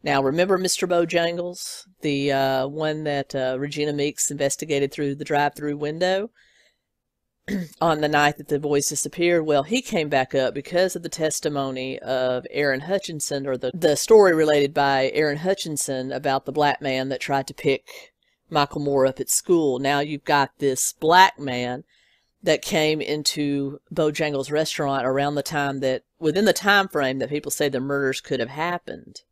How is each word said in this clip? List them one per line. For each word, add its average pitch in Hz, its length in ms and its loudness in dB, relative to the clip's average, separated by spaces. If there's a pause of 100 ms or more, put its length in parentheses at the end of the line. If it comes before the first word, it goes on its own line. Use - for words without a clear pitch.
Now, 139 180 0
remember 175 380 2
Mister 185 260 -2
Bojangles, 170 1000 -2 (140)
the, 143 300 0
uh, 135 360 0
one 156 380 -4
that, 143 280 -4
uh, 131 240 -2
Regina 147 360 -4
Meeks 143 360 -2
investigated 139 640 -2
through 139 240 -2
the 147 100 -10
drive-through 147 520 -2
window 180 520 -2 (1160)
<clears throat> 185 360 -6
on 160 180 2
the 151 80 0
night 147 300 4
that 147 100 -16
the 147 100 0
boys 143 300 0
disappeared? 170 580 0
Well, 143 180 2
he 220 180 0
came 165 260 -2
back 135 260 0
up 131 200 0
because 180 420 -2
of 170 80 -10
the 170 60 -10
testimony 135 880 -4
of 127 500 -2
Aaron 139 320 0
Hutchinson, 156 640 -4
or 131 120 -2
the, 127 160 -4
the 160 240 4
story 208 360 8
related 147 400 4
by 139 400 2
Aaron 147 260 0
Hutchinson 147 760 -4
about 135 320 -2
the 135 80 -6
black 147 280 2
man 135 280 -2
that 131 100 -4
tried 139 280 -2
to - 60 -14
pick - 600 -4 (360)
Michael 151 300 0
Moore 139 260 2
up 131 140 0
at - 100 -6
school. 151 500 2
Now 139 200 2
you've 147 240 -4
got 143 360 2
this 135 340 0
black 175 440 6
man 123 460 -6 (580)
that 170 200 0
came 156 380 0
into 143 800 -4 (140)
Bojangles' 151 580 -2
restaurant 143 540 -2
around 139 300 0
the 139 80 -2
time 139 360 -4
that, 131 240 -2 (160)
within 165 240 2
the 202 80 6
time 196 380 2
frame 135 300 -2
that 123 100 -4
people 147 220 -4
say 147 180 0
the 135 100 -2
murders 139 400 -2
could 131 220 -4
have 117 80 -4
happened 165 720 -8 (100)